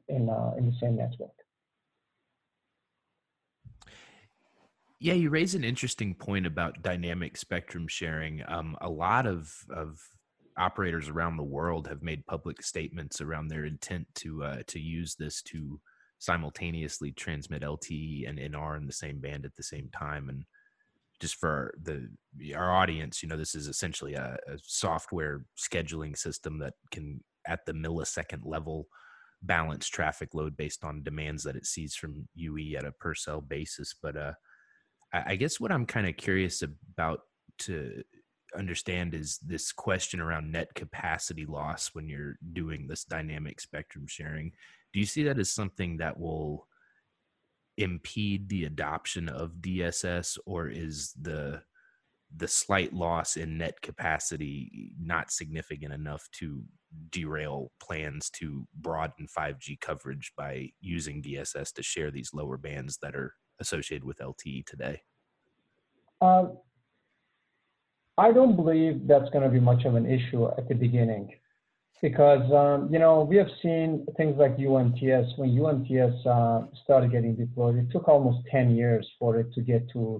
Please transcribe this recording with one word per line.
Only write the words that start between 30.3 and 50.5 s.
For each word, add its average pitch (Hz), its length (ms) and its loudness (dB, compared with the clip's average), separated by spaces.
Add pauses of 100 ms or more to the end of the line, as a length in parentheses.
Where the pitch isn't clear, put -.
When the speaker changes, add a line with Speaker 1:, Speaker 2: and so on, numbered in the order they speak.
Speaker 2:
load 76 240 -6
based 76 260 -8
on 76 200 -10
demands 76 400 -8
that 69 120 -8
it - 120 -10
sees 78 280 -8
from 73 380 -12
U 80 240 -8
E 76 180 -8
at 67 80 -6
a 71 100 -8
per 82 200 -8
cell 76 260 -8
basis. 73 600 -10
But, 76 160 -8
uh, 73 160 -8 (800)
I, 87 140 -2
I 98 80 0
guess 135 240 -2
what 120 120 -2
I'm 131 140 0
kinda 98 280 0
curious 92 500 0
about 80 580 -6 (380)
to 69 420 -8 (560)
understand 90 560 -4
is 76 320 -8
this 80 260 -6
question - 480 -4
around 80 320 -4
net 85 220 -6
capacity 80 720 -8
loss 76 480 -8
when 78 160 -10
you're 71 280 -10 (160)
doing 80 340 -8
this 78 160 -10
dynamic 78 580 -8
spectrum - 460 -14
sharing. 82 440 -10 (420)
Do - 80 0
you 104 40 2
see - 180 -2
that 139 140 0
as 98 140 0
something 92 460 -4
that 80 200 -4
will 78 480 -6 (1120)
impede 98 680 -2
the 95 160 -2
adoption 76 640 -6
of 82 340 -8
D 92 220 -2
S 85 220 -2
S, 87 400 -4
or 85 240 -4